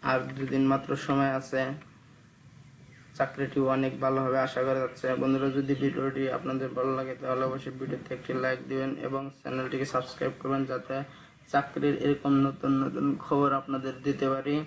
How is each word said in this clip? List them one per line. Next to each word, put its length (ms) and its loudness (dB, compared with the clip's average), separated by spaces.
আর 180 2
দুদিন 320 2
মাত্র 280 2
সময় 360 2
আছে। 300 -2
চাকরিটি 460 -2
অনেক 400 2
ভালো 220 2
হবে 180 2
আশা 240 0
করা 160 2
যাচ্ছে। 360 -2
বন্ধুরা, 340 2
যদি 260 0
ভিডিওটি 540 0
আপনাদের 400 -4
ভালো 260 0
লাগে, 260 -4
তাহলে 240 0
অবশ্যই 260 -4
ভিডিওতে 420 -6
একটি 200 -6
লাইক 340 0
দিবেন 340 -2
এবং 280 -4
চ্যানেলটিকে 440 -2
সাবস্ক্রাইব 540 -2
করবেন, 260 0
যাতে 380 -4
চাকরির 480 2
এরকম 380 2
নতুন 380 4
নতুন 220 0
খবর 380 4
আপনাদের 400 -2
দিতে 260 2
পারি 260 2